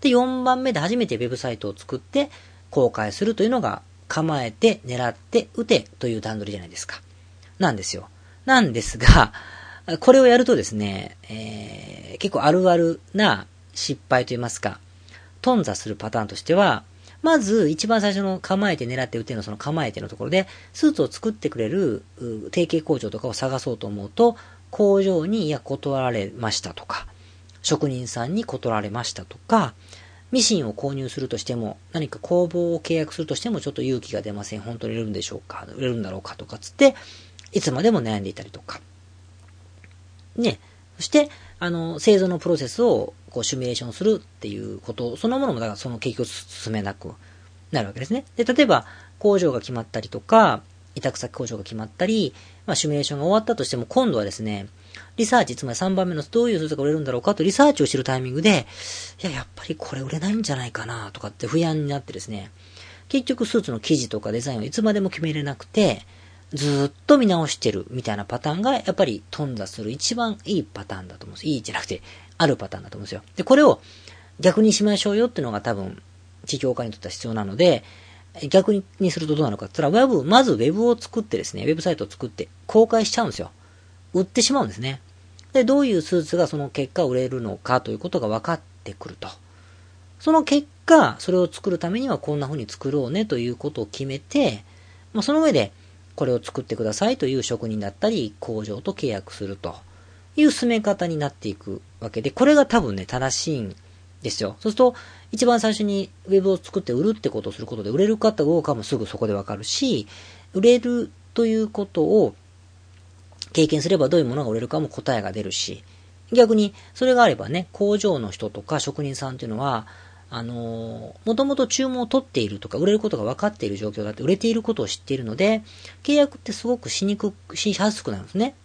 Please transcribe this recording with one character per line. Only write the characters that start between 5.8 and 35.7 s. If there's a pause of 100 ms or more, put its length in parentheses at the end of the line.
と
い
う
段
取
り
じ
ゃ
な
い
で
す
か。 (560)
な
ん
で
す
よ。 (360)
な
ん
で
す
が、 (680)
こ
れ
を
や
る
と
で
す
ね、 (100)
え
ー、
結
構
あ
る
あ
る (160)
な (260)
失
敗
と
い
い
ま
す
か、 (600)
頓
挫
す
る
パ
タ
ー
ン
と
し
て
は、 (400)
ま
ず
一
番
最
初
の
構
え
て、
狙
っ
て、
撃
て
の
そ
の
構
え
て
の
と
こ
ろ
で、 (260)
ス
ー
ツ
を
作
っ
て
く
れ
る、 (140)
う、
提
携
工
場
と
か
を
探
そ
う
と
思
う
と、 (340)
工
場
に、
い
や、
断
ら
れ
ま
し
た
と
か、 (560)
職
人
さ
ん
に
断
ら
れ
ま
し
た
と
か、 (560)
ミ
シ
ン
を
購
入
す
る
と
し
て
も、 (140)
何
か
工
房
を
契
約
す
る
と
し
て
も、
ち
ょ
っ
と
勇
気
が
出
ま
せ
ん。
本
当
に
売
れ
る
ん
で
し
ょ
う
か？